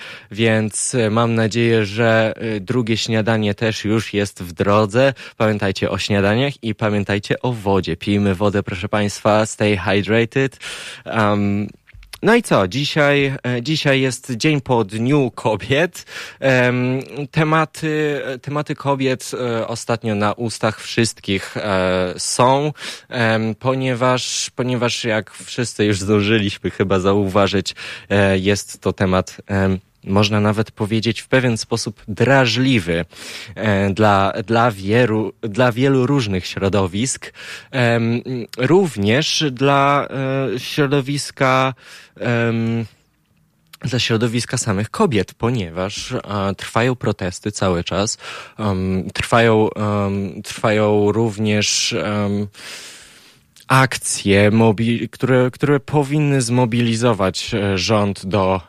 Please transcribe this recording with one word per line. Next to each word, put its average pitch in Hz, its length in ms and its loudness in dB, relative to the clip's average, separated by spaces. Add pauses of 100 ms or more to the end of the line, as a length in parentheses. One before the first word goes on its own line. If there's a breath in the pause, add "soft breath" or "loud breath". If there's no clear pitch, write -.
(320 loud breath)
więc, 110 640 0
e, 113 140 2
mam 117 260 2
nadzieję, 113 500 2
że, 113 500 2
e, 110 240 -6
drugie 113 380 -2
śniadanie 107 580 0
też 110 300 -2
już 107 280 0
jest 101 300 -4
w 87 100 -12
drodze. 107 600 2 (240 loud breath)
Pamiętajcie 104 520 0
o 98 80 -2
śniadaniach 107 640 0
i 110 120 -4
pamiętajcie 104 680 -2
o 127 120 -2
wodzie. 98 440 0
Pijmy 101 380 0
wodę, 101 280 0
proszę 98 260 -8
państwa. 107 560 0
Stay 104 320 0
hydrated. 107 800 0 (480 loud breath)
Em, 104 600 0 (540)
no 214 140 4
i 240 80 2
co? 104 240 2
Dzisiaj, 143 680 0 (120)
e, 123 180 -2
dzisiaj 139 380 0
jest 131 300 -4
dzień 143 300 0
po 117 220 0
Dniu 117 520 0
Kobiet. 135 720 -2 (340 loud breath)
Em, 127 640 2 (300)
tematy, 156 920 0
e, 131 140 -8
tematy 147 360 -6
kobiet, 135 580 -2
e, 117 340 -2
ostatnio 113 480 -4
na 104 180 0
ustach 113 480 -4
wszystkich, - 760 -2
e, 92 600 0
są, 139 560 2 (360 loud breath)
em, 110 460 0
ponieważ, 127 1000 -2
ponieważ 123 480 -2
jak 110 280 -2
wszyscy - 540 -4
już 104 140 2
zdążyliśmy 101 720 0
chyba 98 300 0
zauważyć, 98 760 2 (340 loud breath)
e, 98 300 4
jest 98 420 -2
to 92 120 0
temat, 92 440 0 (100)
em, 95 320 0 (240)
można 104 360 2
nawet 107 320 0
powiedzieć, 110 500 -2
w - 60 -18
pewien 123 300 2
sposób - 500 -6
drażliwy, 117 1000 2 (500 loud breath)
e, 98 340 2
dla, 98 440 4 (120)
dla 117 260 4
wieru-, 107 600 0 (100)
dla 117 300 2
wielu 131 340 2
różnych 110 400 0
środowisk, 98 880 -2 (380 loud breath)
em, 117 500 2 (360)
również 135 920 2
dla, 139 560 2 (480)
e, 131 40 -6
środowiska, 135 1120 0 (460 loud breath)
em, 117 640 0 (960 soft breath)
dla 123 180 -2
środowiska 117 580 0
samych 104 320 -2
kobiet, 135 440 0
ponieważ, 98 800 -4
e, 127 80 -4 (380)
trwają - 380 -2
protesty 101 560 -4
cały 90 320 -2
czas, 98 340 -4 (420 loud breath)
em, 95 540 -2
trwają, 117 600 4
em, 101 720 -2
trwają 104 680 2
również, 107 800 -2
em, 101 540 -2 (1200 loud breath)
akcje, 104 840 2
mobi-, 113 580 2
które, 127 420 2
które 143 280 0
powinny 143 640 0
zmobilizować, 117 1120 0
e, 101 240 0
rząd 101 480 0
do, 95 440 0